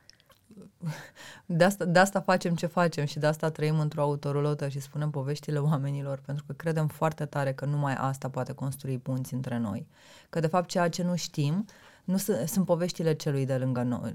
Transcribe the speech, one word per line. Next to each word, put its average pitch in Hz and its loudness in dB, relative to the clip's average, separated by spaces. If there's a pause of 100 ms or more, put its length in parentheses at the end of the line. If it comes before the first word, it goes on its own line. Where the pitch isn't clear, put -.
(1500)
De 170 4
asta, 196 4
de 175 6
asta 196 6
facem 180 2
ce 170 -2
facem 165 2
și 147 -6
de 147 2
asta 160 2
trăim 156 2
într-o 151 0
autorulotă 143 0
și 139 -4
spunem 147 -4
poveștile 147 -4
oamenilor, 139 0
pentru 143 -6
că 143 -10
credem 160 0
foarte 156 -2
tare 139 -2
că 135 -6
numai 143 0
asta 135 -2
poate 127 -4
construi 135 -4
punți 127 -4
între 123 -4
noi. 104 -2 (420)
Că, 170 -4
de 160 2
fapt, 175 0
ceea 175 2
ce 175 -2
nu 175 0
știm 160 0 (380)
nu 185 0
s-, 190 0
sunt 180 2
poveștile 170 2
celui 139 0
de 131 0
lângă 127 0
noi, 120 -2